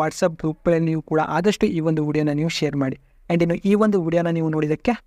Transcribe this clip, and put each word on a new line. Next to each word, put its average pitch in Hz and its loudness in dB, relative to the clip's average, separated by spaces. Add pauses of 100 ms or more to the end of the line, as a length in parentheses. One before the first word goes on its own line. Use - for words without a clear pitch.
WhatsApp 160 -2
ಗ್ರೂಪ್‌ಗಳಲ್ಲಿ 165 0
ನೀವು 160 -2
ಕೂಡ 156 -2
ಆದಷ್ಟು 175 0
ಈ 170 -2
ಒಂದು 156 0
ವಿಡಿಯೋನ 151 0
ನೀವು 151 -2
ಶೇರ್ 147 -4
ಮಾಡಿ. 135 -2 (300)
And 170 2
ಇನ್ನು 170 2
ಈ 196 2
ಒಂದು 208 2
ವಿಡಿಯೋನ 170 0
ನೀವು 165 0
ನೋಡಿದ್ದಕ್ಕೆ 156 0 (140)